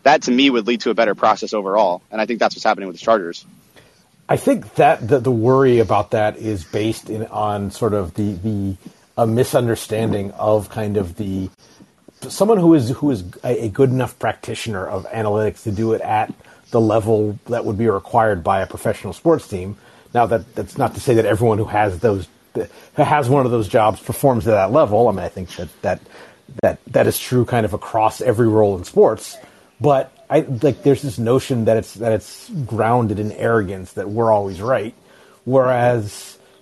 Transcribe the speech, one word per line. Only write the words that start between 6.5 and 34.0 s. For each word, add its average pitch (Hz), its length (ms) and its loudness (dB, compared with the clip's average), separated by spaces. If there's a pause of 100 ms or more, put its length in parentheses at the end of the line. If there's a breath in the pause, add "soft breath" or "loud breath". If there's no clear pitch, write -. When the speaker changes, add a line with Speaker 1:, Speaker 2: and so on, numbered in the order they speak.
Speaker 2:
based 110 480 -6
in, 110 160 -6
on 104 420 -4
sort 104 240 -2
of 95 220 -4
the, 104 180 -2
the, 98 420 -4 (400 loud breath)
a 120 120 0
misunderstanding 113 1040 -2
of 107 380 0
kind 104 280 -6
of 87 180 -4
the, 95 340 -6 (800 soft breath)
someone 214 300 2
who 170 160 6
is, 127 160 4
who 143 220 -2
is 98 120 -4 (200)
a, 120 220 -2
a 110 40 -4
good 127 220 2
enough 123 260 -4
practitioner 104 680 -6
of 95 260 -8
analytics 107 520 -2
to 110 80 -4
do 110 220 -2
it 107 80 -2
at 107 320 -2 (380 soft breath)
the 117 100 4
level 107 640 2
that 113 200 -4
would 110 120 -4
be 113 100 0
required 104 560 0
by 98 180 0
a 90 60 -4
professional - 460 -6
sports - 340 0
team. 95 300 -8 (340 soft breath)
Now, 120 140 2
that, 110 300 -2
that's - 220 -10
not 123 180 -2
to - 40 -10
say - 140 0
that 113 120 4
everyone 107 340 2
who 107 60 -4
has 104 340 -2
those, 98 280 0 (280)
who - 480 -4
has 139 260 2
one 135 160 4
of 117 60 -2
those 113 160 0
jobs 107 340 2
performs 123 460 0
at 113 40 2
that 98 200 2
level. 120 360 4
I 110 40 2
mean, 95 80 -4
I 90 100 -6
think 90 260 -12
that, - 140 -10 (140)
that, 90 180 -2 (600 loud breath)
that, 87 260 2
that 120 200 2
is 110 120 -2
true 123 240 0
kind 113 220 0
of 101 80 -4
across 110 480 -2
every 104 260 2
role 107 300 4
in 90 80 -12
sports. - 520 2 (440 loud breath)
But 135 300 2 (180)
I, 147 100 4
like, 135 420 -2
there's 139 200 2
this 131 180 -6
notion 120 460 0
that 110 100 4
it's, 110 200 -4
that 110 180 -2
it's - 360 -8
grounded 117 720 0
in 107 140 -4
arrogance, 101 600 -2
that 101 160 -8